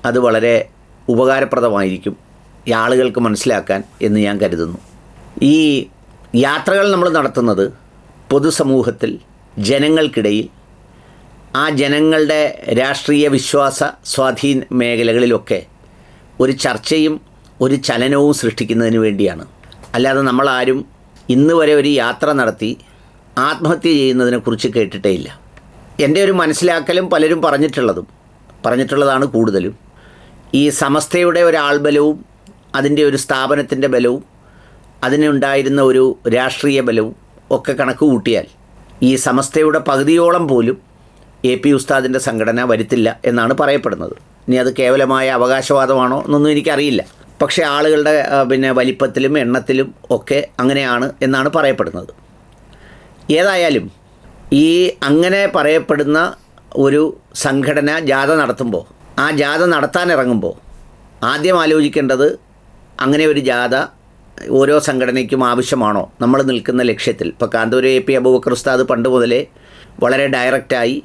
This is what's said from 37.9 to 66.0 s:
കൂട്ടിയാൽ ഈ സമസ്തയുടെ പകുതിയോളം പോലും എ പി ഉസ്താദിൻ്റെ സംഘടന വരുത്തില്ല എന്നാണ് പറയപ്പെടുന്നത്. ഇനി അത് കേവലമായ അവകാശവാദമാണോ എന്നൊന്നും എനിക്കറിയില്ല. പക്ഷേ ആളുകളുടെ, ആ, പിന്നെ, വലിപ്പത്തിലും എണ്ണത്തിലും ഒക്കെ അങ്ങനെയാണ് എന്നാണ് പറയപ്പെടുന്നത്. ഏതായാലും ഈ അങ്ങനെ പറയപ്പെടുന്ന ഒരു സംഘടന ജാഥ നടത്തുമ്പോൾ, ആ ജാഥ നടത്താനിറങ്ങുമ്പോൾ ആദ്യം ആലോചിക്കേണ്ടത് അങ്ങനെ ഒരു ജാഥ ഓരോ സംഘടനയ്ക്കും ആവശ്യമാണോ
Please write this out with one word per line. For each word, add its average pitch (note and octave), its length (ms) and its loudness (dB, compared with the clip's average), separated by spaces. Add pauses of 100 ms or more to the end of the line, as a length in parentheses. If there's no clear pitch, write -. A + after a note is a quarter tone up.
കൂട്ടിയാൽ A2+ 340 0 (640)
ഈ - 20 4 (140)
സമസ്തയുടെ D3+ 600 0
പകുതിയോളം E3 640 2
പോലും B2 260 0 (720)
എ - 100 0
പി C#3+ 160 0
ഉസ്താദിൻ്റെ C3 500 -2
സംഘടന A#2 440 -2
വരുത്തില്ല A2+ 380 0 (200)
എന്നാണ് A#2+ 300 0
പറയപ്പെടുന്നത്. B2 560 -2 (320)
ഇനി B2+ 160 2
അത് B2+ 160 0
കേവലമായ C3 480 2 (100)
അവകാശവാദമാണോ C3 880 0
എന്നൊന്നും D3 300 2
എനിക്കറിയില്ല. D3 460 0 (400)
പക്ഷേ D3 200 0 (140)
ആളുകളുടെ, D3+ 380 2 (220)
ആ, - 20 2 (120)
പിന്നെ, C3+ 200 0 (100)
വലിപ്പത്തിലും C3 540 -2 (100)
എണ്ണത്തിലും C3 440 -2 (280)
ഒക്കെ C#3 240 -2 (220)
അങ്ങനെയാണ് C3 460 0 (180)
എന്നാണ് C3+ 320 0
പറയപ്പെടുന്നത്. F#2+ 540 -2 (1300)
ഏതായാലും F3 460 0 (800)
ഈ - 20 2 (420)
അങ്ങനെ F3+ 320 2 (140)
പറയപ്പെടുന്ന D3+ 640 0 (680)
ഒരു C#3 160 2 (420)
സംഘടന C#3+ 480 0 (180)
ജാഥ C3+ 220 0 (100)
നടത്തുമ്പോൾ, A#2 420 -4 (400)
ആ C#3+ 40 0 (140)
ജാഥ D3 200 -2 (120)
നടത്താനിറങ്ങുമ്പോൾ C#3 840 -2 (760)
ആദ്യം D#3 320 0
ആലോചിക്കേണ്ടത് D3 640 2 (760)
അങ്ങനെ D3 280 2
ഒരു C#3+ 180 0
ജാഥ B2 260 0 (840)
ഓരോ C#3+ 160 4 (120)
സംഘടനയ്ക്കും B2+ 600 -2
ആവശ്യമാണോ A#2+ 540 0 (180)